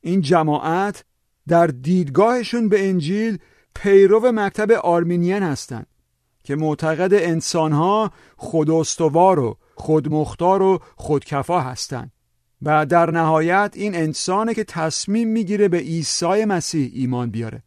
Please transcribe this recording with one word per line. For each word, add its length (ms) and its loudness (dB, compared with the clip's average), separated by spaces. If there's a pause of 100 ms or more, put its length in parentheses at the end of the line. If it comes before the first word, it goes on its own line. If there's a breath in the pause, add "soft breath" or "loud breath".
این 200 0
جماعت 840 0 (420)
در 200 4
دیدگاهشون 1000 0
به 200 0
انجیل 480 -2 (380 soft breath)
پیرو 560 6
مکتب 400 0
آرمینیان 720 0
هستند 440 -6 (560)
که 120 -6
معتقد 580 0
انسانها 960 0 (260 soft breath)
خوداستوار 1040 2
و 180 -4 (180)
خودمختار 840 0
و 180 2 (160 soft breath)
خودکفا 680 -4
هستند 500 -10 (500)
و 240 2
در 260 4
نهایت 640 2
این 200 -6
انسانه 580 -2
که 100 -4
تصمیم 640 -4
می‌گیره 400 0
به 100 0
عیسی 680 -2
مسیح 480 -4
ایمان 380 -4
بیاره. 360 -10